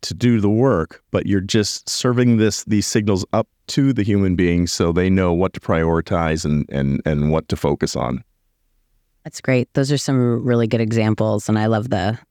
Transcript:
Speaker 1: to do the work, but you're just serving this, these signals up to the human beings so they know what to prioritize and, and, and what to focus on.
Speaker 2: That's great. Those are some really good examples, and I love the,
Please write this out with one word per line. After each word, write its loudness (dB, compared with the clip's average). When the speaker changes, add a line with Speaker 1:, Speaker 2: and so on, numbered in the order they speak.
Speaker 1:
to -10
do 2
the 2
work, 0
but -2
you're 2
just -2
serving 2
this, 0
these 0
signals 0
up 0
to 2
the 0
human 2
beings 2
so 0
they 2
know 2
what 0
to -14
prioritize 0
and, -2
and, -2
and 0
what -2
to -4
focus -2
on. -6
Speaker 2:
That's -16
great. 0
Those 0
are 0
some 0
really 2
good 0
examples, 0
and 2
I 0
love 0
the, -2